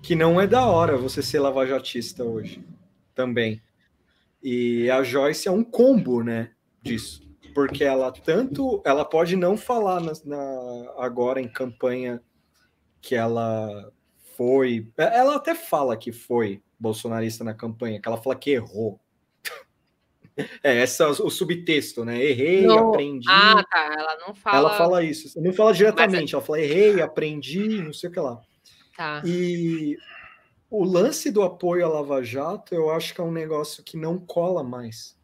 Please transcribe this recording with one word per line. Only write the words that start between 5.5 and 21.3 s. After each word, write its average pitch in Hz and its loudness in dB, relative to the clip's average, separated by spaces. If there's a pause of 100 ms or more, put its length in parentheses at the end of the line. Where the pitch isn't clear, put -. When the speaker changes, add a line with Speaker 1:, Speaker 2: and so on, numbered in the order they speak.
Speaker 1:
um 214 2
combo, 196 4
né, 117 -4 (320)
disso. - -8 (280)
Porque 143 0
ela 131 0
tanto, 262 -2
ela 143 2
pode 170 2
não 185 2
falar 202 -2
na, 160 -6 (100)
na, 131 -10
agora 123 -2
em 127 -8
campanha 123 -4 (800)
que - -4
ela 113 -2 (460)
foi, 123 2 (120)
ela 247 4
até 320 -2
fala 135 -2
que 113 -10
foi 113 -2 (180)
bolsonarista 113 -4
na 113 -6
campanha, 113 -8
que - -8
ela 113 -4
fala 131 -2
que - -6
errou. 113 -4 (440)
<laughs> - -16 (880)
É, 123 4
esse - 0
é 160 6
o, 147 2
o 151 0